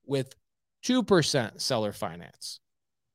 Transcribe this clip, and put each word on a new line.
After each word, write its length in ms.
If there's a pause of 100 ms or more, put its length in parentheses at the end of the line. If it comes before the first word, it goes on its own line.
with 300 (480)
two 200
percent 580
seller 320
finance. 640 (560)